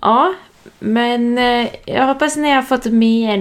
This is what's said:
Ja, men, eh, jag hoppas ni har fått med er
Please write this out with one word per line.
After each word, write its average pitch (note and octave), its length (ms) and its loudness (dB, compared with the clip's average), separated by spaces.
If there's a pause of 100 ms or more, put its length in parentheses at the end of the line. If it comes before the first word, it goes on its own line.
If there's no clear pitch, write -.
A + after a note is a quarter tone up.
Ja, C#4+ 340 2 (440)
men, A#3+ 600 -2
eh, A#3+ 300 0 (160)
jag - 220 -2
hoppas C#4+ 300 0
ni D4 140 0
har C4 120 2
fått C4 220 -2
med A3+ 500 2
er - 60 0